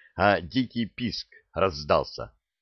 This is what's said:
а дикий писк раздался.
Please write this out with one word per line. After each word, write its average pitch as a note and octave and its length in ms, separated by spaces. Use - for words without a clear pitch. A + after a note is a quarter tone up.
а G2 240
дикий A#2 460
писк - 420
раздался. D2+ 800